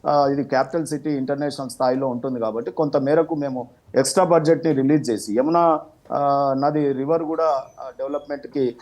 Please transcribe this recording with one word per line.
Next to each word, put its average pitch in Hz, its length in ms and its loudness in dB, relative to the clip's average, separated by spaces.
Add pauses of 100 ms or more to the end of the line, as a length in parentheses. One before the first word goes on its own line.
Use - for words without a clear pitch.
ఆ, 147 200 4
ఇది 139 160 0
క్యాపిటల్ 135 440 -2
సిటీ, 151 220 -6
ఇంటర్నేషనల్ 139 600 -4
స్థాయిలో 131 380 0
ఉంటుంది 123 320 -4
కాబట్టి, 113 320 -4
కొంత 147 260 0
మేరకు 151 380 2
మేము 131 320 -6 (280)
ఎక్స్ట్రా 135 300 4
బడ్జెట్ని 160 480 4
రిలీజ్ 135 360 2
చేసి, 104 280 -2
యమునా, 160 420 4 (320)
ఆ, 139 460 2
నది 143 360 0
రివర్ 151 300 0
కూడా, 160 220 -2 (340)
ఆ, 135 180 -12
డెవలప్మెంట్కి 139 840 -4